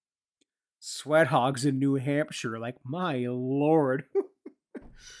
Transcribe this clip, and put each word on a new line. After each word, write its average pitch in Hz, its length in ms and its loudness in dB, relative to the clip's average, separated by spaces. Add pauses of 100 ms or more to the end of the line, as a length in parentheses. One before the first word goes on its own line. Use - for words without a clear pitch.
(800)
sweat 151 480 2
hogs 131 360 2
in 135 140 2
New 139 160 2
Hampshire. 139 640 -4
Like, 117 240 -10
my 143 460 -4
lord. 135 800 2
<laughs> - 40 -6 (1080)